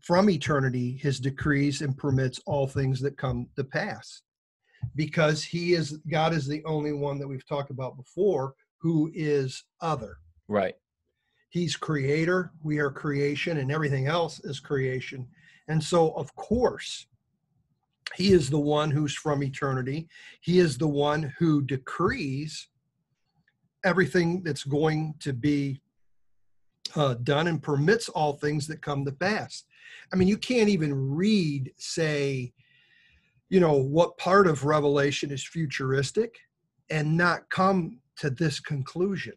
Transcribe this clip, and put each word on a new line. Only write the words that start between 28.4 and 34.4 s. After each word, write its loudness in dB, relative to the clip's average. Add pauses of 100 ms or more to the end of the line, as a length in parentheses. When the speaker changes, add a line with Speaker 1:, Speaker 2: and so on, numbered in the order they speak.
Speaker 1:
that -12
come -4
to -6
pass. -4 (480)
I 0
mean, 6
you 2
can't 2
even 2
read, 0
say, -2 (960)
you 6
know, 6
what 4
part 6